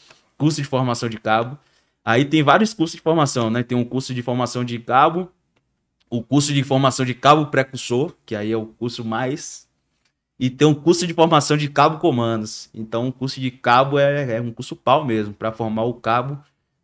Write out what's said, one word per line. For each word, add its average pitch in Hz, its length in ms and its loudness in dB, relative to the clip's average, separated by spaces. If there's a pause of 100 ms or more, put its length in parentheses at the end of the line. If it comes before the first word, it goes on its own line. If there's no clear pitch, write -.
(360)
Curso 156 240 0
de 139 60 -6
formação 123 420 -2
de 110 100 -8
cabo. 117 380 -2 (480)
Aí 120 200 2
tem 151 180 2
vários 180 320 4
cursos 160 220 -2
de - 40 -20
formação, 143 480 0
né? 117 140 -2
Tem 123 160 -2
um 123 60 0
curso 127 280 -6
de 123 100 -6
formação 123 420 -4
de 120 160 -8
cabo, 165 500 2 (800)
o 120 100 -2
curso 143 320 0
de 139 120 0
formação 131 420 0
de 123 80 -4
cabo 147 320 6
precursor, 135 680 -2 (140)
que - 80 -8
aí 107 160 -4
é 113 60 0
o 110 100 -6
curso 117 380 -8
mais, 127 640 -8 (680)
e 127 140 -2
tem 139 160 2
um 151 80 4
curso 170 320 2
de 165 80 -6
formação 160 420 4
de 147 120 -2
cabo 151 300 2
comandos. 117 760 -2
Então, 110 320 -6
o 131 60 -6
curso 135 260 -8
de 131 140 -6
cabo 139 480 2
é, 143 340 0
é 117 60 -4
um 120 100 -6
curso - 240 -12
pau 143 300 2
mesmo, 110 280 -2
pra 110 200 -8
formar 110 320 -4
o 120 100 -2
cabo, 123 480 -4 (420)